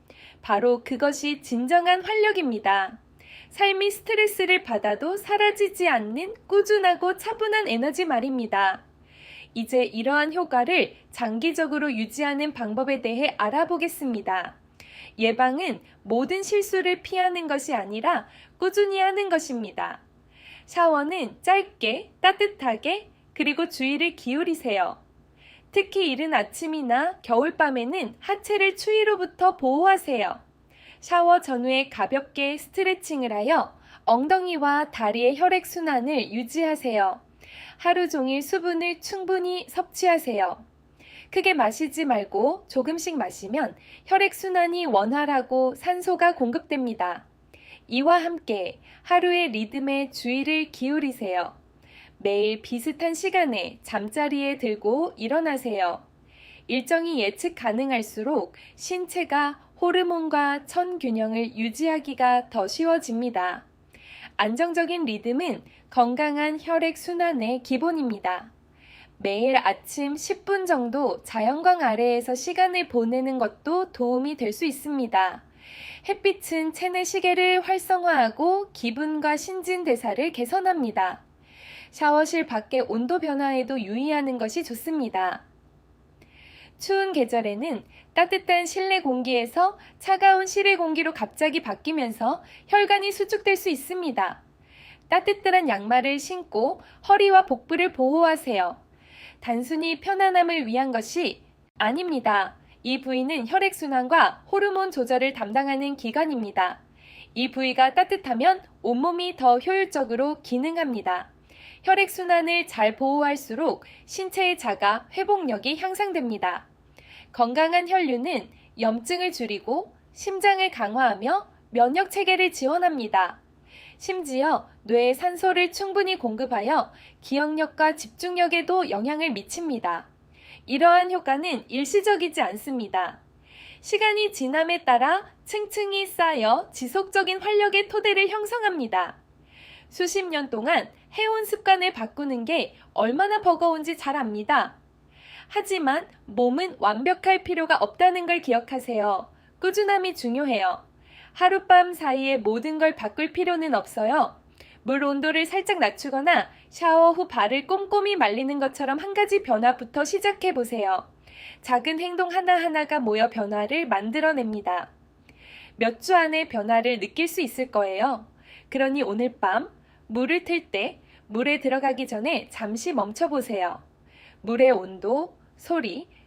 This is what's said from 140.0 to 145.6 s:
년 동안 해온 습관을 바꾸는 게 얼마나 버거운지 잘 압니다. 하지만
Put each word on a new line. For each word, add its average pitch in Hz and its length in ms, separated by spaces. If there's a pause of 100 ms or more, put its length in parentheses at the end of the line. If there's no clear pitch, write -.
년 294 240
동안 254 380 (240)
해온 440 320
습관을 381 480
바꾸는 240 520
게 302 320 (180)
얼마나 359 460
버거운지 339 560
잘 277 200
압니다. 220 600 (720)
하지만 339 580 (200)